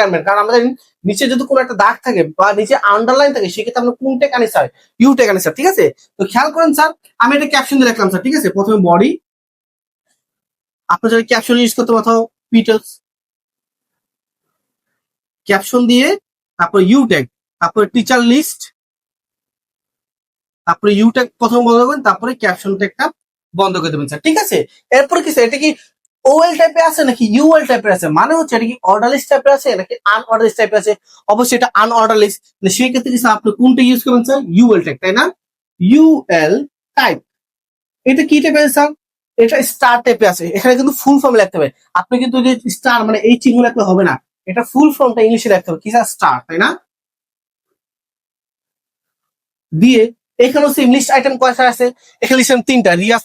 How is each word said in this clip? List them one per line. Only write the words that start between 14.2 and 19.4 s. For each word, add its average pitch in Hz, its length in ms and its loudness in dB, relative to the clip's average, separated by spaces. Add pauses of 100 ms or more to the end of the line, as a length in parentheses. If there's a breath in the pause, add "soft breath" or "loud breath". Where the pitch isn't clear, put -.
ক্যাপশন 202 340 -2 (100)
দিয়ে 254 160 4 (520)
তারপর - 200 0 (120)
ইউ 269 180 4
ট্যাগ, 147 160 0 (360)
তারপরে 196 320 -2
টিচার 247 260 0 (140)
লিস্ট, - 280 -2 (2000)